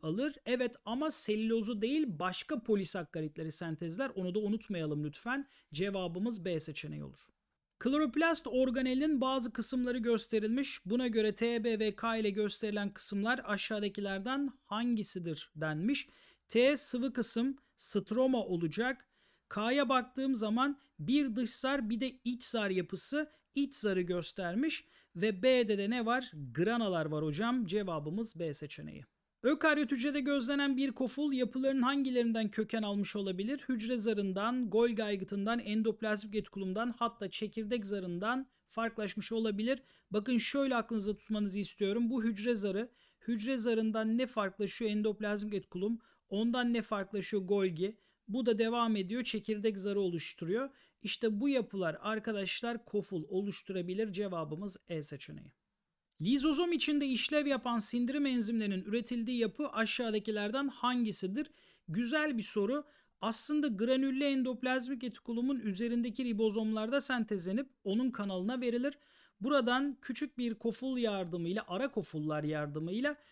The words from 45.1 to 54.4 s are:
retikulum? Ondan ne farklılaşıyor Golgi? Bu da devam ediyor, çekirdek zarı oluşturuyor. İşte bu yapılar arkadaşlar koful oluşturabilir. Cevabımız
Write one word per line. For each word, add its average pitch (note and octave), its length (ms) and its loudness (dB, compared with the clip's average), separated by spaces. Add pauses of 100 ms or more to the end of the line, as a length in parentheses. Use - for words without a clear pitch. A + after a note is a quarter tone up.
retikulum? G3+ 440 -2 (300)
Ondan A#3+ 440 2
ne A#3 100 2
farklılaşıyor G3 600 -2
Golgi? F#3+ 540 2 (320)
Bu A3+ 180 0
da A3+ 120 4
devam A3+ 380 2
ediyor, G#3 280 -2
çekirdek G#3+ 540 0
zarı G3+ 220 0
oluşturuyor. F#3 720 -2 (320)
İşte G#3 380 -2
bu C#4+ 80 2
yapılar F#3+ 520 0
arkadaşlar A3 840 -4
koful F#3+ 440 -4
oluşturabilir. F#3+ 840 -4
Cevabımız F3+ 640 -4 (120)